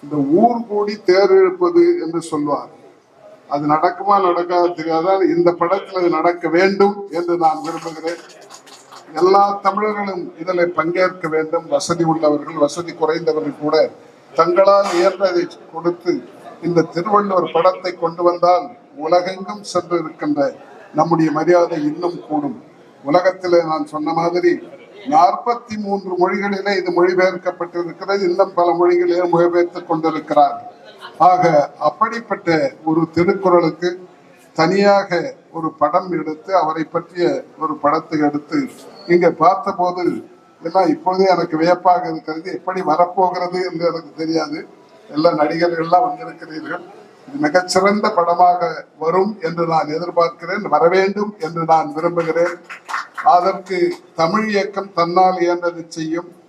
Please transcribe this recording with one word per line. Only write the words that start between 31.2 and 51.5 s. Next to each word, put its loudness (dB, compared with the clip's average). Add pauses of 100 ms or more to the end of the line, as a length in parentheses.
ஆக 4 (440)
அப்படிப்பட்ட -2 (320)
ஒரு 2 (140)
திருக்குறளுக்கு 2 (680)
தனியாக 2 (380)
ஒரு -4 (100)
படம் 0
எடுத்து, -8 (100)
அவரை -2 (120)
பற்றிய -4 (360)
ஒரு -4 (100)
படத்தை 0
எடுத்து -4 (540)
இங்கே 6 (140)
பார்த்தபோது 0 (580)
எல்லாம் 0
இப்பொழுதே 0
எனக்கு 0
வியப்பாக 4
இருக்கிறது. -8 (100)
எப்படி -6 (120)
வரப்போகிறது 0
என்று -6
எனக்கு -8 (100)
தெரியாது. -4 (500)
எல்லா 2 (120)
நடிகர்கள்லாம் 0
வந்திருக்கிறீர்கள். -12 (440)
இது -12
மிகச்சிறந்த 2 (100)
படமாக 2 (360)
வரும் 0 (140)
என்று -2 (100)
நான் 0
எதிர்பார்க்கிறேன், -4
வர 2 (120)
வேண்டும் 0 (140)
என்று -6